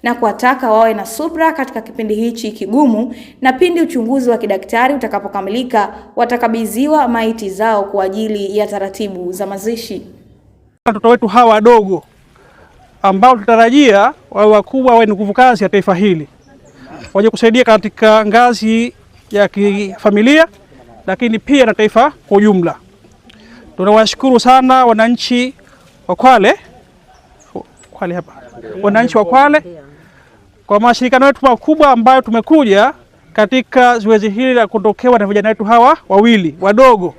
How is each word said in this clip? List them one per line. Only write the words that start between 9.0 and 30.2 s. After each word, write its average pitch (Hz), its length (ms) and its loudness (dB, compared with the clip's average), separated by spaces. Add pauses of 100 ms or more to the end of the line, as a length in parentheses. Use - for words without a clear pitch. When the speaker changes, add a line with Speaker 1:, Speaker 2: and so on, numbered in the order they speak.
Speaker 1:
za 190 140 -10
mazishi. 202 600 -10 (800)
Speaker 2:
Watoto 226 240 0
wetu 240 180 2
hawa 226 260 4
wadogo 214 500 2 (960)
ambao 196 320 2
tunatarajia 233 800 2 (180)
wawe 214 200 2
wakubwa, 247 420 0
wawe 226 120 4
ni 214 80 -2
nguvu 202 200 -6
kazi 247 300 2
ya 190 60 -2
taifa 196 260 0
hili, 175 320 -2 (840)
waje 208 160 2
kusaidia 226 340 0
katika 214 640 2
ngazi 226 680 0 (380)
ya 202 160 0
kifamilia, 208 1000 0 (600)
lakini 226 320 -4
pia 269 260 2
na 214 80 -2
taifa 226 380 0 (160)
kwa 202 100 0
ujumla. 190 380 0 (1000)
Tunawashukuru 220 600 2
sana 254 460 2
wananchi 240 680 -2 (540)
wa 180 80 -4
Kwale, 240 400 2 (1400)
Kwale 175 240 -10
hapa, 175 180 -12 (480)
wananchi 226 360 0
wa 208 80 2
Kwale 294 380 2 (1040)